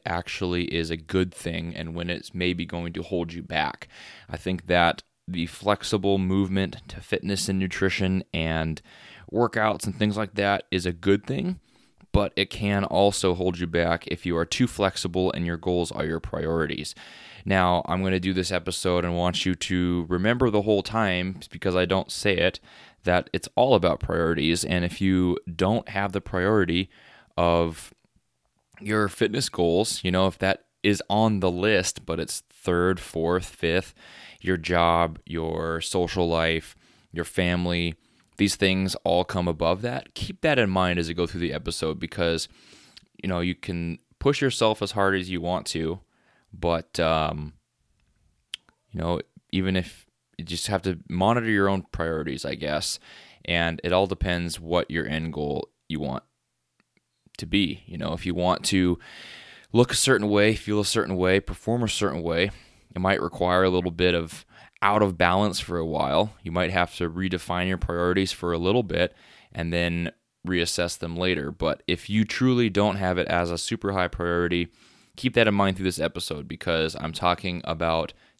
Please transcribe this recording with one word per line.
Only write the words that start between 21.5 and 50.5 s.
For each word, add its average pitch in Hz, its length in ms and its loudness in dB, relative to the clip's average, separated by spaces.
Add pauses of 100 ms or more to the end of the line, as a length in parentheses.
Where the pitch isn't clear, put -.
because 92 240 -2
I 90 80 4
don't 92 260 0
say - 260 0
it, 87 220 2 (460)
that 87 280 2
it's - 220 -4
all 127 220 6
about 85 240 2
priorities. 82 640 2
And 87 200 0
if 85 160 -6
you 92 380 2 (160)
don't 95 360 0
have 98 200 -2
the 95 100 -4
priority 92 720 2 (460)
of 85 580 2 (880)
your 107 260 0
fitness 107 420 0
goals, 87 540 2
you 92 80 0
know, 92 160 4
if 92 120 -2
that 95 260 0 (180)
is 101 260 4
on 107 300 2
the 92 140 2
list, 92 520 0
but 82 140 -4
it's - 320 -6
third, 90 480 2
fourth, 87 460 -2
fifth, - 500 -2 (460)
your 92 160 2
job, 85 680 2
your 82 560 -4
social 87 480 0
life, 82 460 0 (380)
your 82 120 -4
family, 87 680 0 (420)
these 101 200 2
things 95 480 2
all 90 180 2
come 90 240 -2
above 85 360 0
that. 120 320 -8
Keep - 260 -8
that 147 180 2
in 107 120 2
mind 92 280 2
as 82 120 -2
you 85 40 -6
go 87 120 0
through 85 160 -8
the 78 100 -2
episode, 80 480 -4
because, 85 480 -2 (720)
you 87 60 -6
know, 87 120 -2
you 90 140 0
can 85 440 -6 (200)
push 139 220 0
yourself 117 400 2
as 101 120 -4
hard 98 220 2
as 92 140 -2
you 90 140 -4
want 87 240 -2
to, 95 340 -4 (500)
but, 85 480 -2
um, 78 540 0 (1400)
you - 60 -10
know, 82 220 -2 (300)
even 95 260 0
if - 300 -6 (320)
you 85 80 -10
just 85 220 -6